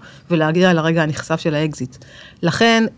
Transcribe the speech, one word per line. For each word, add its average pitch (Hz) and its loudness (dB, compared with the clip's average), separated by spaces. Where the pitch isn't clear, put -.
ולהגיע 170 2
לרגע 165 0
הנכסף 156 -4
של 156 -4
האקזיט. 147 -6
לכן, 226 2